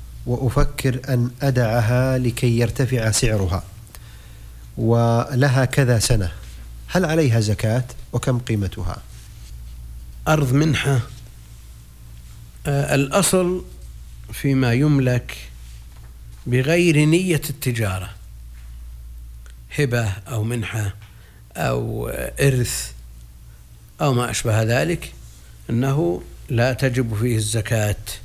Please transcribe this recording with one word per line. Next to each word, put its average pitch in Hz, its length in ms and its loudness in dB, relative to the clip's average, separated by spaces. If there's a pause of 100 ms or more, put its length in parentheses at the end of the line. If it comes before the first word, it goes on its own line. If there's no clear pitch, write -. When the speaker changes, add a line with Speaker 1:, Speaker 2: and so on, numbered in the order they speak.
(260)
Speaker 1:
وأفكر 127 760 2 (100)
أن 123 220 2 (100)
أدعها 123 760 4
لكي 120 420 2
يرتفع 117 520 2
سعرها 98 520 2 (1120)
ولها 117 880 4
كذا 123 340 4
سنة، 98 320 2 (560)
هل 180 180 2
عليها 151 340 4
زكاة 110 440 2 (300)
وكم 123 260 0
قيمتها؟" 101 580 -2 (1300)
Speaker 2:
أرض 151 260 4
منحة، 143 460 4 (1700)
آه، 143 280 2
الأصل 180 680 4 (720)
فيما 131 400 2
يملك 131 640 4 (1080)
بغير 151 580 4
نية 165 440 4
التجارة، 107 600 -2 (1700)
هبة 120 320 0
أو 104 340 -4
منحة 110 520 -4 (640)
أو 117 520 -2 (300)
إرث 131 520 2 (1120)
أو 143 120 4
ما 120 180 2
أشبه 110 320 2
ذلك، 151 500 0 (560)
أنه 139 520 0 (280)
لا 123 240 2
تجب 120 420 0
فيه 117 200 2
الزكاة 107 600 0 (300)